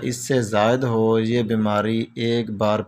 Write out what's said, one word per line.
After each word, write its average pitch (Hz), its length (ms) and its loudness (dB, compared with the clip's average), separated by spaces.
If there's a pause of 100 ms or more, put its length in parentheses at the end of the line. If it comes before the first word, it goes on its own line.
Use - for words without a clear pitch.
इससे 127 400 -2
ज़ायद 110 400 2
हो, 113 360 2
ये 113 240 0
बीमारी 107 560 0 (200)
एक 117 380 -2
बार 107 300 0